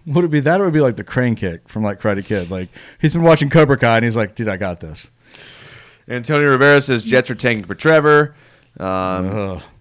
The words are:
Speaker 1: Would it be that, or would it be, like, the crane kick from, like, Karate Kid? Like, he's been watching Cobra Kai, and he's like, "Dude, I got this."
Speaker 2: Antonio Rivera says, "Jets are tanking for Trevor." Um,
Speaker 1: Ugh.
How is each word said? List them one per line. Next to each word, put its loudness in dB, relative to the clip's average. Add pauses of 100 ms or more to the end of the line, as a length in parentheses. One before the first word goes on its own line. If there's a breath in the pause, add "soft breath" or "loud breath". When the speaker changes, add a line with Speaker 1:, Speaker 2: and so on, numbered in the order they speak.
Speaker 1:
Would 0
it -2
be 0
that, 0
or 0
would 0
it -4
be, 2
like, 0
the -12
crane -2
kick -8
from, -8
like, -6
Karate -2
Kid? -6
Like, -8 (320 loud breath)
he's 0
been -2
watching 4
Cobra 4
Kai, 2
and 2
he's -2
like, -4
"Dude, -6
I -6
got -8
this." -14 (1000 loud breath)
Speaker 2:
Antonio -2
Rivera 6
says, -2
"Jets 0
are -4
tanking -2
for -10
Trevor." 2 (440 soft breath)
Um, -6 (500)
Speaker 1:
Ugh. -8 (200 loud breath)